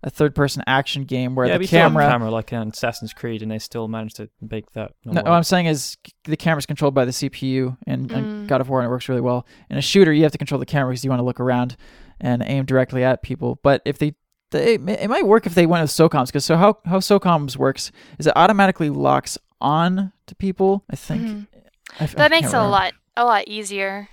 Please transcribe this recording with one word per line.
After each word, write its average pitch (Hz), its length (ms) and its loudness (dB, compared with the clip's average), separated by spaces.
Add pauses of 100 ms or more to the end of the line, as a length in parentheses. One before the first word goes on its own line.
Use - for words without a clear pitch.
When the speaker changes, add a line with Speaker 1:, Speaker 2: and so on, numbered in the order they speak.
Speaker 1:
a 139 60 -6
third-person 143 580 0
action 135 340 0
game 127 320 -4
where 127 120 0
Speaker 2:
Yeah, - 80 2
Speaker 1:
the 175 40 0
Speaker 2:
we 185 80 -2
saw 170 120 2
it - 20 8
on 160 100 6
Speaker 1:
camera 151 180 2
Speaker 2:
camera, 117 220 0
like, 113 220 -6
in 113 160 -6
Assassin's 113 440 -8
Creed, 113 300 -8
and 110 80 -8
they 110 80 -6
still 110 300 -10
managed 110 280 -10
to 107 140 -14 (100)
make 110 340 -12
that 107 180 -10 (120)
not - 100 -8
Speaker 1:
No, - 80 2
Speaker 2:
work. - 40 -6
Speaker 1:
what 165 80 4
I'm 170 80 4
saying 180 240 0
is 156 300 -4 (100)
c-, - 60 -20 (100)
the 156 140 -4
camera's 160 300 -2
controlled 139 280 -2
by 135 100 2
the 127 80 -4
C 139 160 -6
P 131 200 -8
U 131 360 -2
in, 131 280 -6
in 220 120 -4
Speaker 3:
Mm. 208 220 -10
Speaker 1:
God 131 140 0
of 131 80 -4
War, 131 100 0
and 123 80 0
it 120 40 -4
works 123 180 -6
really 127 120 0
well. 123 240 -2 (260)
In - 60 -6
a 139 60 -2
shooter, 185 300 6
you 151 100 4
have 151 100 4
to - 60 -10
control 139 220 -4
the 135 60 -8
camera 131 280 -2
'cause 120 100 -8
you 131 60 -2
wanna 123 140 0
look 123 160 -4
around 123 360 0 (440)
and 123 260 -2
aim 135 180 -2
directly 131 380 0
at 127 220 0
people. 127 400 -6
But 139 200 4
if - 140 -4
they, 151 160 -2 (360)
they, 226 240 2
it 202 340 -4
might 302 180 0
work 214 200 4
if 170 80 -4
they 175 120 6
went 170 160 2
with 147 100 -2
socoms, 151 400 2
'cause 143 120 -2
so 160 140 2
how, 202 260 6
how 175 140 0
socoms 170 580 2
works 135 340 -2 (280)
is 151 80 -2
it - 100 4
automatically 190 540 4
locks 139 480 0 (240)
on 180 500 0 (140)
to - 80 -20
people, 190 560 0
I - 60 -8
think. - 260 -6
Speaker 3:
Mm-hmm. 214 200 -8 (580)
Speaker 1:
I 151 40 -2
f-, - 120 -6
I - 20 -6
Speaker 3:
That 294 140 6
makes 330 180 2
Speaker 1:
can't - 40 -2
Speaker 3:
it - 20 2
a 233 40 2
Speaker 1:
remember. 202 120 2
Speaker 3:
lot, 190 200 2 (240)
a 240 80 0
lot 214 220 2
easier. 202 680 -8